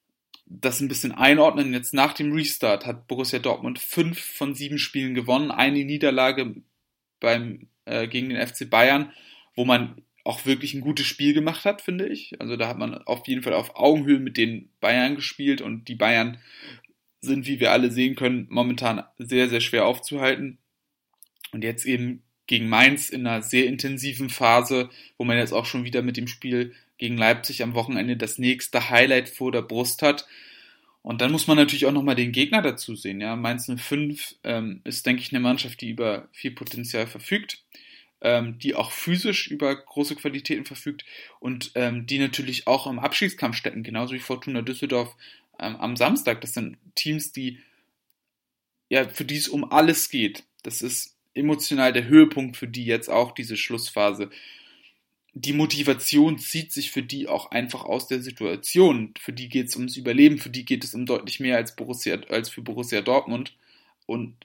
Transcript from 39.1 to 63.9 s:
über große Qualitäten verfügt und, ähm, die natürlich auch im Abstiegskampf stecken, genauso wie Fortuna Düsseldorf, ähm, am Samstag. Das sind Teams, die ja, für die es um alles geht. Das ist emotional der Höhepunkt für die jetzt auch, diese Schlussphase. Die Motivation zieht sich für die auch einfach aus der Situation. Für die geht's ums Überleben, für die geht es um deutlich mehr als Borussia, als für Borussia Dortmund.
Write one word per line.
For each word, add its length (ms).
über 280
große 420
Qualitäten 480
verfügt 380
und, 340
ähm, 320
die 140
natürlich 480
auch 180
im 140
Abstiegskampf 580
stecken, 240
genauso 320
wie 60
Fortuna 420
Düsseldorf, 540
ähm, 180
am 180
Samstag. 460
Das 120
sind 240
Teams, 380
die 260
ja, 180
für 180
die 120
es 100
um 240
alles 380
geht. 340
Das 220
ist 320
emotional 580
der 140
Höhepunkt 500
für 100
die 180
jetzt 240
auch, 240
diese 220
Schlussphase. 760
Die 200
Motivation 840
zieht 340
sich 180
für 120
die 240
auch 240
einfach 340
aus 220
der 140
Situation. 960
Für 140
die 160
geht's 280
ums 200
Überleben, 440
für 100
die 160
geht 180
es 120
um 100
deutlich 340
mehr 160
als 200
Borussia, 440
als 200
für 140
Borussia 380
Dortmund. 540